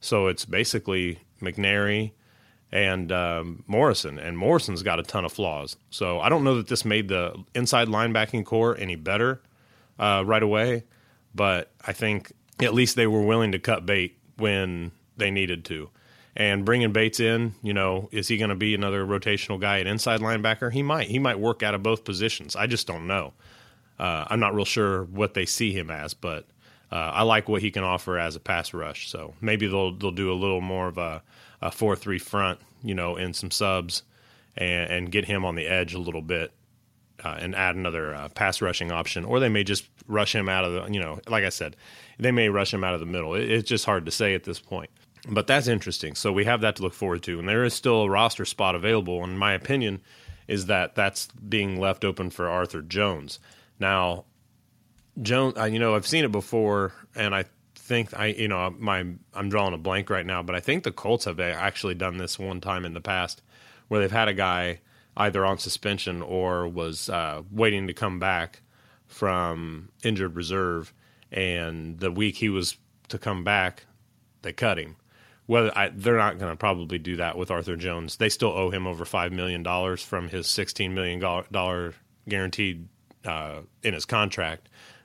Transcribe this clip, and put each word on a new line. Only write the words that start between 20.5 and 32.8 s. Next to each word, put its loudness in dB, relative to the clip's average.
He 0
might. 0
He 0
might 0
work 2
out 2
of -2
both 0
positions. -4
I 0
just -2
don't -6
know. -2
Uh, -2
I'm 2
not 4
real 2
sure 2
what 0
they 0
see 0
him -4
as, -8
but, -8
uh, -6
I 0
like 6
what 2
he 0
can -2
offer 0
as -2
a -14
pass -2
rush. -8
So -10
maybe 2
they'll, 2
they'll -4
do 0
a 0
little 0
more -2
of -6
a, -6
a -2
four 2
three -4
front, -2